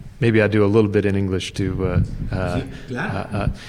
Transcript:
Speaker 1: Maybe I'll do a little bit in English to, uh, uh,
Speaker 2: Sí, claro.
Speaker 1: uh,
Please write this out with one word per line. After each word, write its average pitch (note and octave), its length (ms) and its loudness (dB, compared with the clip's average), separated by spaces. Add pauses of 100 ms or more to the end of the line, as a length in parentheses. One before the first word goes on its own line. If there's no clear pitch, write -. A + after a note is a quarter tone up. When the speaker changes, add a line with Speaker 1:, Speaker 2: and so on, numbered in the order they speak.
(180)
Speaker 1:
Maybe A2 220 4
I'll G#2 80 4
do G#2 160 4
a - 20 4
little G#2 240 4
bit G2 140 2
in G2 100 2
English F#2+ 400 -2
to, G2+ 100 -2 (200)
uh, F2+ 500 0
uh, F2+ 260 -2
Speaker 2:
Sí, - 20 -8 (260)
claro. B2 440 -6
Speaker 1:
uh, G#2 160 -2 (200)